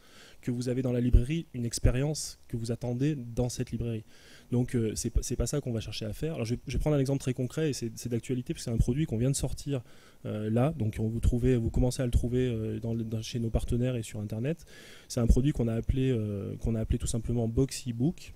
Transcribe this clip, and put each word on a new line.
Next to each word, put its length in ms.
que 100
vous 180
avez 140
dans 100
la 80
librairie 520
une 120
expérience 840
que 80
vous 160
attendez 440
dans 340
cette 220
librairie. 320
Donc, 240
euh, 200
c'est 160
p-, 120
c'est 140
pas 100
ça 140
qu'on 100
va 80
chercher 240
à 80
faire. 220
Alors, 120
je 100
vais, 120
je 60
vais 60
prendre 180
un 20
exemple 220
très 120
concret, 360
et 40
c'est, 220
c'est 140
d'actualité, 440
parce 120
que 40
c'est 60
un 40
produit 260
qu'on 120
vient 140
de 40
sortir, 460
euh, 240
là, 280
donc 220
on, 80
vous 140
trouvez, 340
vous 140
commencez 320
à 40
le 60
trouver, 360
euh, 340
dans 120
le, 120
dans, 160
chez 180
nos 100
partenaires 460
et 80
sur 160
Internet. 460
C'est 140
un 60
produit 260
qu'on 160
a 40
appelé, 380
euh, 460
qu'on 180
a 60
appelé 160
tout 100
simplement 400
Box 400
e-book, 480